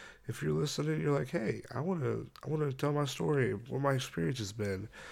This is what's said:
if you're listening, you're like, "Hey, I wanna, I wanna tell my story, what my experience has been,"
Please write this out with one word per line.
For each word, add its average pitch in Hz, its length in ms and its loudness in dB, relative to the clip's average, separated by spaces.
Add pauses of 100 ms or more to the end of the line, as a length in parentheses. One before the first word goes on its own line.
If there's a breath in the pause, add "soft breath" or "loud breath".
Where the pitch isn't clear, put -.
(260 loud breath)
if - 160 -6
you're 151 160 2
listening, 156 440 0
you're 143 140 4
like, 143 120 0
"Hey, 175 340 -2 (120)
I 123 60 -2
wanna, 147 400 0 (220)
I 139 60 -8
wanna 151 240 2
tell 143 200 0
my 147 120 2
story, 139 480 2
what 120 300 -2
my 139 100 4
experience 135 460 0
has 101 140 -4
been," 101 360 -2 (240 loud breath)